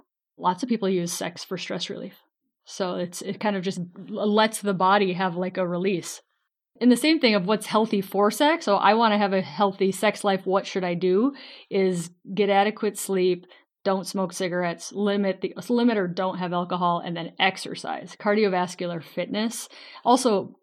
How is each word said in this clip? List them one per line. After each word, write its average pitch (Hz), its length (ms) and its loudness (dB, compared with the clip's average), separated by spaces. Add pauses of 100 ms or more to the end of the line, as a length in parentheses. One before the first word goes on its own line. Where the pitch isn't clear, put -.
(380)
Lots 180 240 -2
of 254 60 -2
people 214 200 0
use 175 240 0
sex 175 320 -8
for 180 140 -8
stress - 300 -8
relief. - 260 -12 (500)
So 185 320 -6
it's, 180 260 -6
it 202 160 -8
kind 208 160 -2
of 190 80 -4
just 190 160 -4
l-, 196 560 -4
lets 220 260 2
the 202 140 -2
body 190 380 4
have, 175 240 -2
like, 185 200 -4
a 185 100 0
release. 175 540 -4 (580)
And 247 140 6
the 240 40 6
same 311 240 4
thing 220 140 4
of 180 120 2
what's 214 200 0
healthy 220 360 2
for 202 280 2
sex. 311 360 2
So 202 100 4
I 196 160 6
wanna 220 240 4
have 202 160 2
a 190 80 2
healthy 190 520 0
sex 208 320 0
life. 190 200 0
What 190 220 0
should 185 180 -4
I 175 80 -2
do? 185 400 2 (380)
Is 190 400 0 (240)
get 202 160 2
adequate 202 480 2
sleep, 185 480 0 (380)
don't 190 220 0
smoke 190 260 -4
cigarettes, 175 600 -4
limit 196 480 -2
the, 185 140 -6 (140)
limit 240 280 2
or 185 120 0
don't 185 300 -4
have 180 140 -4
alcohol, 175 460 0
and 170 180 -8
then 170 220 -10
exercise, - 840 -4
cardiovascular 180 840 0
fitness. 214 640 -6 (360)
Also, 240 580 2